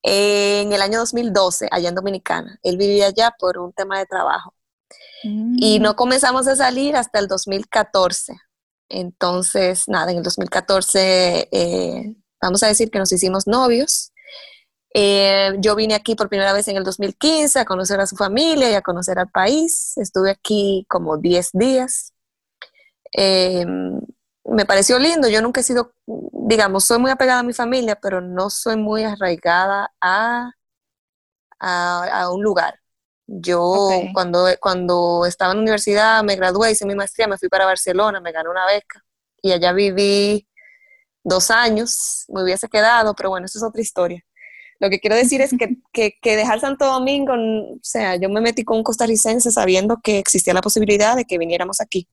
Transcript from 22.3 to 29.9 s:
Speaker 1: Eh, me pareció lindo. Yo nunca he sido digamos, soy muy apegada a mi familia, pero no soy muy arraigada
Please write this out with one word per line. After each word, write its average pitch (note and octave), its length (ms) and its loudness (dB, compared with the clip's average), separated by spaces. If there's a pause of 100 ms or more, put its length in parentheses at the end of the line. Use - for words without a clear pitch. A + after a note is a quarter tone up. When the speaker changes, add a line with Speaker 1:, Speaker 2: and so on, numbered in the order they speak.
Speaker 1:
Eh, F#3 480 2 (800)
me G#3+ 200 0
pareció G3+ 340 2
lindo. D4+ 280 2
Yo G#3+ 140 2
nunca B3 200 -2
he - 20 -2
sido A#3+ 280 -2 (560)
digamos, G3+ 380 2
soy A#3 140 4
muy C4 120 2
apegada B3+ 280 2
a A#3+ 40 -2
mi A#3+ 100 -4
familia, A#3+ 480 -2
pero F#3 200 -4
no F3+ 280 -4
soy A3 280 -4
muy G#3+ 260 -2
arraigada G3 880 -2 (100)